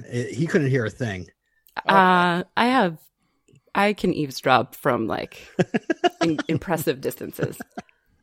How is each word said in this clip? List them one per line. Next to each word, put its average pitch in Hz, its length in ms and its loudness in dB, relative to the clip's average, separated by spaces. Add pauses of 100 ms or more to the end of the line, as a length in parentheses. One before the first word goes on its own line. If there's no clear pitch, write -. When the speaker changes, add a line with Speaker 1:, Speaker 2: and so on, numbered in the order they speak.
(100)
Speaker 1:
It, 120 240 -6
he 156 140 -2
couldn't 147 220 2
hear 127 140 0
a 107 60 -4
thing. 95 380 -8 (600)
Speaker 2:
Oh. 190 60 6
Speaker 3:
Uh, 180 480 4 (140)
I 226 100 2
have, 220 320 0 (760)
I 202 200 2
can 185 200 0
eavesdrop 131 640 0
from, 117 320 0
like, - 400 -8 (100)
Speaker 1:
<laughs> - 640 -2
Speaker 3:
in-, 294 260 0
impressive 156 520 -2
distances. - 560 -8 (680)